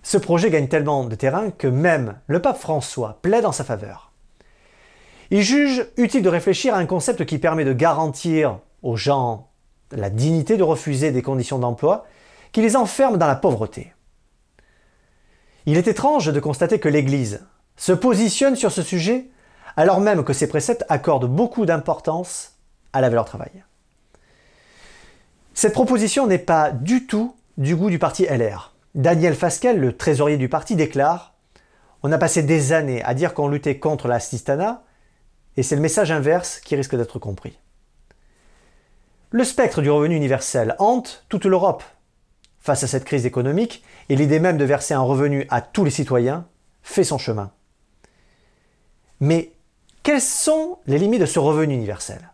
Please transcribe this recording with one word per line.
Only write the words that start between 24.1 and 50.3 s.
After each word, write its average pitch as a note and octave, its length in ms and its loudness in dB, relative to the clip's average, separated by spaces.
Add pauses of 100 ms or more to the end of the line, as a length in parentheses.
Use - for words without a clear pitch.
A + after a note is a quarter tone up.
Cette G#3+ 160 2
proposition A#3+ 540 2
n'est F#3 120 2
pas D#3 340 2
du F#3 340 -2
tout A3+ 300 -4 (220)
du D3 180 0
goût F#3+ 120 0
du E3+ 120 0
parti F3 280 0
L A#2 240 0
R. - 220 -16 (220)
Daniel E3 400 2
Fasquelle, F#3 420 0
le C3 180 0
trésorier D3 400 2
du B2+ 120 -2
parti, D#3 260 -4
déclare : « D#3 600 0 (680)
On C#3+ 80 -2
a D#3 80 2
passé D#3+ 240 2
des D3 300 2
années C#3 320 0
à B2 100 -2
dire D#3 200 -2
qu'on C#3+ 120 -2
luttait C#3+ 320 -2
contre D3 300 -2
l'assistanat, C#3+ 760 -2 (760)
et C3+ 60 0
c'est C#3+ 140 0
le C#3+ 40 0
message D#3+ 300 0
inverse D#3+ 480 0
qui - 160 -6
risque C3+ 220 -2
d'être A#2 240 -4
compris. » - 360 -12 (1700)
Le A3+ 140 2
spectre - 360 0
du C#3+ 100 2
revenu D3+ 260 2
universel C3 640 0
hante A#3 480 0
toute G3+ 160 -4
l'Europe. F#3 400 2 (720)
Face C#3 240 -2
à C3 60 -4
cette C3 160 -2
crise C3+ 200 -2
économique, C#3+ 600 -2 (240)
et C#3 80 2
l'idée D3+ 240 4
même E3+ 180 2
de C#3 60 2
verser C3+ 300 0
un C3 60 0
revenu C3+ 500 0
à A#2+ 100 0
tous - 240 -2
les C#3+ 80 2
citoyens C3 540 0 (360)
fait - 220 0
son C#3+ 140 -2
chemin. G#2 340 -6 (1700)
Mais E3 320 0 (500)
quelles C#4+ 180 2
sont D#4 640 -2